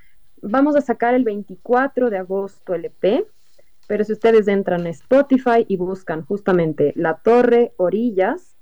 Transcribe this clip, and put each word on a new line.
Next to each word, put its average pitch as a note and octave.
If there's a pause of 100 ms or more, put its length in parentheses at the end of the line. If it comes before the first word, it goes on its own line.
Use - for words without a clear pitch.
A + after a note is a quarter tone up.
(400)
vamos C#4
a D4
sacar A#3+
el B3+
veinticuatro A#3+
de G#3
agosto F#3+
el E3+
E D#3
P, B3+ (600)
pero G#3
si G#3+
ustedes A3
entran G3
a E3
Spotify B3
y G3
buscan F3
justamente E3+
La E3
Torre, A#3+
Orillas, G3+